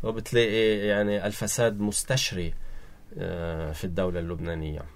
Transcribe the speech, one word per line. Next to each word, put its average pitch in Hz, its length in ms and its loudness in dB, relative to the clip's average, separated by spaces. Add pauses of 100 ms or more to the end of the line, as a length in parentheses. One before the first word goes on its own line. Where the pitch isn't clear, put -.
ما 110 80 -2
بتلاقي 110 640 4
يعني 104 500 2
الفساد 107 520 0
مستشري، 104 720 0 (640)
آه، 85 540 -4
في 76 120 -8
الدولة 90 360 0
اللبنانية. 82 640 -4 (140)